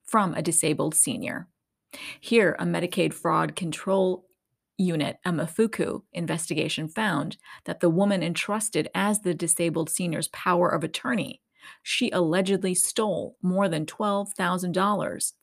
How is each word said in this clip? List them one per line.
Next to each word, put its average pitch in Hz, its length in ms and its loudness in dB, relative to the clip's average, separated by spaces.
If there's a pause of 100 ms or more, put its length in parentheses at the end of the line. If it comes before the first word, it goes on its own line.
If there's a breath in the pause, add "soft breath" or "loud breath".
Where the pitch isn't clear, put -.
from 196 300 2
a - 80 -4
disabled 156 540 0
senior. - 520 0 (720 loud breath)
Here, 214 400 4
a 175 60 -2
Medicaid 170 480 0
fraud 165 420 0
control 185 680 0 (520)
unit, 165 480 0
a 180 60 0
mafuku, 185 720 0 (100)
investigation 160 760 -2
found 180 500 -2 (280 loud breath)
that - 140 -6
the 175 100 4
woman 190 320 2
entrusted 170 720 -2
as 208 280 0
the 180 120 0
disabled 165 560 0
senior's 170 380 -2
power 175 420 2
of 165 140 0
attorney, 202 580 -4 (400 loud breath)
she - 300 -2
allegedly 185 640 2
stole - 640 -2
more 190 260 2
than 156 200 0
twelve 202 460 -2
thousand 180 400 0
dollars 190 680 0